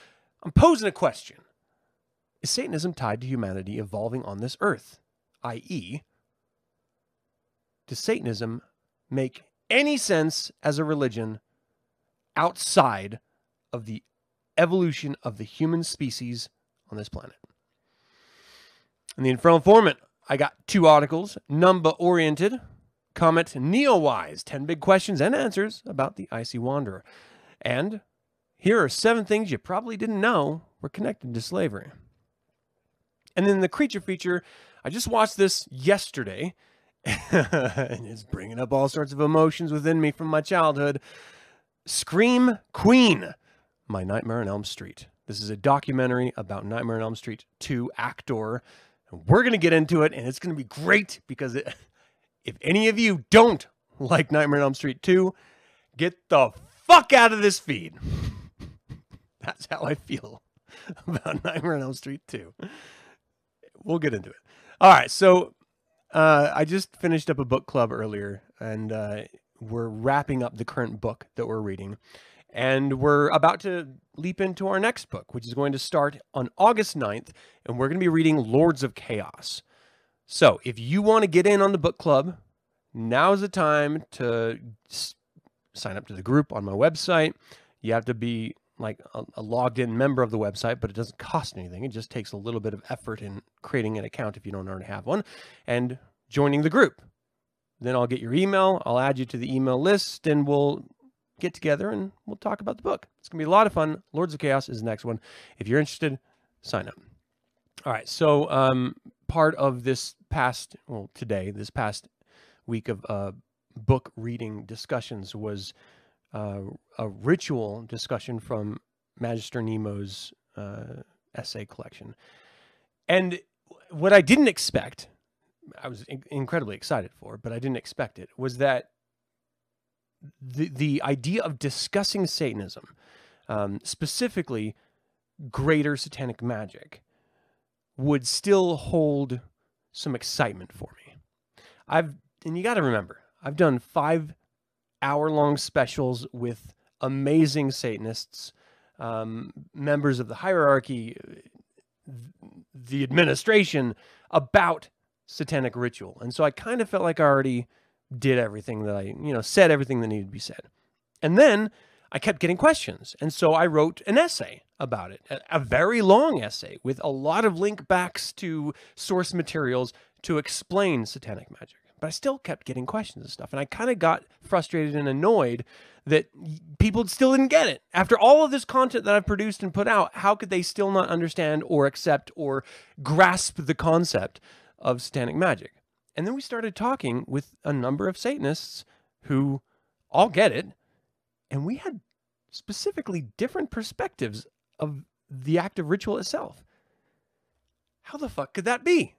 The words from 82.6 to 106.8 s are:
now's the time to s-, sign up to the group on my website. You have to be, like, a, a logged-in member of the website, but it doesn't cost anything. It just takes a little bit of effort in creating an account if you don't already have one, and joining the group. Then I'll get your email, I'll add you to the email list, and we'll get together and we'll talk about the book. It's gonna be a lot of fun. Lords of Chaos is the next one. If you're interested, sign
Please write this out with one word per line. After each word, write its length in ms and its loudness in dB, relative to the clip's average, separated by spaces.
now's 480 2
the 80 -4
time 640 0
to 480 -4
s-, 240 -10
sign 240 -10
up 100 -12
to 60 -16
the 80 -12
group 300 2
on 140 -6
my 80 -6
website. 600 2
You 120 -2
have 120 0
to 80 -2
be, 400 -6
like, 220 -10
a, 80 -10
a 80 -12
logged-in 560 -2
member 240 2
of 80 2
the 80 -2
website, 420 -4
but 120 -6
it 40 -20
doesn't 220 -8
cost 400 -6
anything. 260 -12
It 60 -8
just 220 -12
takes 200 -10
a 60 -12
little 220 -8
bit 160 -6
of 140 -16
effort 340 -10
in 180 -14
creating 340 -4
an 80 -8
account 320 -10
if 80 -20
you 60 -10
don't 180 -10
already 160 -12
have 220 -12
one, 160 -2
and 320 -2
joining 320 2
the 80 0
group. 320 2
Then 140 -2
I'll 100 2
get 140 -4
your 160 -4
email, 500 2
I'll 140 0
add 180 0
you 80 -4
to 120 -10
the 140 -8
email 300 0
list, 460 0
and 200 2
we'll 380 0
get 160 -6
together 340 -2
and 220 -6
we'll 100 -12
talk 240 -6
about 160 -8
the 60 -20
book. 240 -4
It's 100 -20
gonna 100 -10
be 60 -4
a 40 -2
lot 160 8
of 80 0
fun. 300 -2
Lords 220 -2
of 40 -14
Chaos 300 0
is 120 -8
the 40 -6
next 180 -6
one. 160 -6
If 100 -10
you're 120 4
interested, 400 -4
sign 260 -6